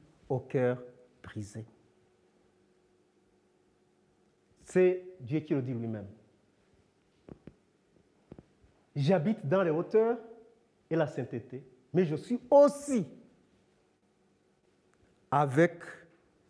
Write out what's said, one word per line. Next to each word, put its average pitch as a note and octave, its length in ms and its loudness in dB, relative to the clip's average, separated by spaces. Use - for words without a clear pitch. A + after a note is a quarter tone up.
au B2+ 100 -2
cœur B2 420 -2
brisé. G#2+ 440 -12
C'est F3+ 420 2
Dieu C3+ 220 -4
qui D3+ 140 -4
le C#3 80 0
dit B2+ 100 -6
lui-même. A2+ 340 -6
J'habite D#3+ 520 0
dans F#3 160 2
les E3+ 80 0
hauteurs A3 480 2
et D#3+ 60 0
la D#3+ 100 2
sainteté, B2+ 580 -10
mais F3+ 120 4
je D3+ 120 -2
suis A#3+ 240 -4
aussi C#4+ 560 4
avec D3 500 2